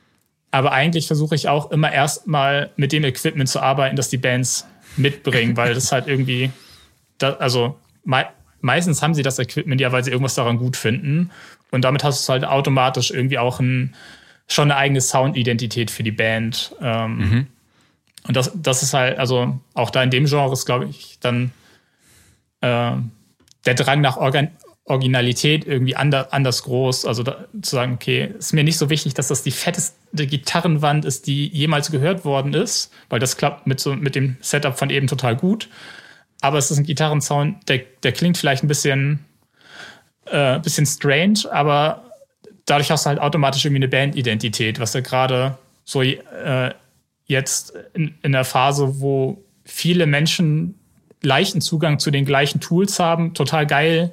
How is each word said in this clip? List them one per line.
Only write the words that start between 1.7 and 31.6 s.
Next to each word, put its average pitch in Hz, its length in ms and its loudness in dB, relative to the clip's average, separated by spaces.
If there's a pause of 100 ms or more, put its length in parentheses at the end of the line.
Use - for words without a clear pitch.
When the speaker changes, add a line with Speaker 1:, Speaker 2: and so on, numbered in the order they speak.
Speaker 1:
immer 151 220 2
erstmal 143 840 0
mit 139 160 0
dem 151 120 2
Equipment 135 460 -2
zu - 100 -4
arbeiten, 135 360 2
das 131 120 -2
die - 80 -2
Bands 127 500 -2 (300)
mitbringen, 143 600 0
weil 120 160 2
das 127 180 -2
halt 127 140 0
irgendwie, 131 440 0 (680)
da, 139 160 0
also 123 440 0 (260)
mei-, 135 260 0 (320)
meistens 156 400 2
haben 156 100 2
sie 147 100 0
das - 160 -2
Equipment 131 400 -2
ja, 127 140 0
weil 127 100 2
sie 131 80 -4
irgendwas 123 240 0
daran 120 220 2
gut 127 220 -2
finden. 143 520 -2 (400)
Und 127 120 0
damit 135 200 2
hast 139 240 0
du 135 60 0
halt 131 140 0
automatisch 135 640 2
irgendwie 131 280 -2
auch 123 220 0
ein, 127 340 0 (540)
schon 147 220 4
eine 139 60 2
eigene 135 260 2
Soundidentität 120 880 0
für - 120 -8
die 110 100 -2
Band. 113 680 -2
Ähm, 113 380 -2
Speaker 2:
Mhm. 113 280 0 (800)
Speaker 1:
und 120 100 0
das, 127 180 0
das 147 280 -2
ist 143 120 -2
halt, 127 240 0
also 131 420 0 (140)
auch 120 160 -2
da 131 120 2
in 127 80 2
dem 127 140 2
Genre 139 300 2
ist, - 100 -4
glaub 131 240 -2
ich, - 320 -18
dann, 123 300 -2 (1120)
äh, 120 300 0 (760)
der 123 80 4
Drang 139 260 4
nach 135 160 2
Organ-, 143 360 2 (360)
Originalität 131 800 2
irgendwie 131 300 0
ander-, 139 360 0
anders 135 300 0
groß. 127 440 0
Also 117 180 -2
da, - 200 -8 (160)
zu - 140 -4
sagen, 127 200 0
okay, 127 440 -2
ist - 140 -8
mir 156 100 4
nicht 160 160 2
so 147 100 2
wichtig, 151 260 -2
dass 135 120 -4
das 143 160 -2
die 135 80 -4
fetteste - 800 -4
Gitarrenwand 151 760 0
ist, 139 220 -6
die 143 220 -2
jemals 147 420 0